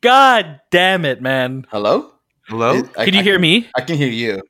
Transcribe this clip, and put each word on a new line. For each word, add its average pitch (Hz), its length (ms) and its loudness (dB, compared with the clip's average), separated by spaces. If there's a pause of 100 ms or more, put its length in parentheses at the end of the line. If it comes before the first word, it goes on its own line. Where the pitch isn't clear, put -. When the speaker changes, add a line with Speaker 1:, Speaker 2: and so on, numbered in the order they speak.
Speaker 1:
God 240 680 2
damn 180 360 2
it, 127 180 -4
man. 131 480 -2
Speaker 2:
Hello? 110 400 -2 (360)
Speaker 3:
Hello? 117 300 0
Speaker 2:
It, 123 80 -4 (120)
I, 117 80 -2
Speaker 1:
Can 196 100 0
you 202 60 2
Speaker 2:
I - 20 -2
Speaker 1:
hear 196 120 2
Speaker 2:
can, 180 60 0
Speaker 1:
me? 185 340 0
Speaker 2:
I 127 60 -4
can 151 160 -6
hear 143 120 -2
you. 113 400 -4